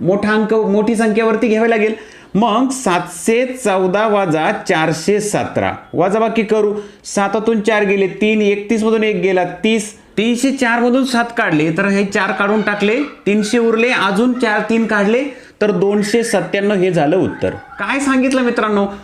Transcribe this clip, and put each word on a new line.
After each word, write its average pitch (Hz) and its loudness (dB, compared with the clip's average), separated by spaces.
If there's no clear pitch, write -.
मोठा 202 0
अंक, 214 0
मोठी 214 2
संख्या 220 0
वरती 220 0
घ्यावी 220 2
लागेल. 220 2
मग 226 2
सातशे 226 -2
चौदा 202 0
वजा 190 0
चारशे 170 0
सतरा, 120 -2
वजाबाकी 202 0
करू. 208 0
सातातून 214 0
चार 214 2
गेले, 190 2
तीन, 214 0
एकतीस 208 0
मधून 220 2
एक 214 0
गेला, 180 2
तीस, 220 -2
तीनशे 240 0
चार 240 0
मधून 247 2
सात 240 0
काढले, 165 0
तर 190 0
हे 196 0
चार 202 -2
काढून 208 0
टाकले, 202 0
तीनशे 208 -2
उरले, 226 2
अजून 202 0
चार, 226 0
तीन 226 2
काढले, 220 2
तर 208 2
दोनशे 202 2
सत्त्याण्णव 202 0
हे 185 0
झालं 160 2
उत्तर. 117 -2
काय 202 -6
सांगितलं 262 2
मित्रांनो, 214 0